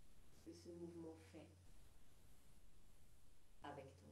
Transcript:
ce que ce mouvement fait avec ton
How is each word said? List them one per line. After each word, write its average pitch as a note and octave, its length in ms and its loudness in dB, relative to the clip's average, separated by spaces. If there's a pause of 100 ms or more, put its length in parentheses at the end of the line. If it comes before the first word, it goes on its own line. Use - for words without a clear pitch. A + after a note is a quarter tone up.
(340)
ce - 80 -4
que E3 120 0
ce E3+ 160 0
mouvement E3+ 460 4 (160)
fait D#3 160 -2 (2250)
avec C#3 360 2
ton - 120 -4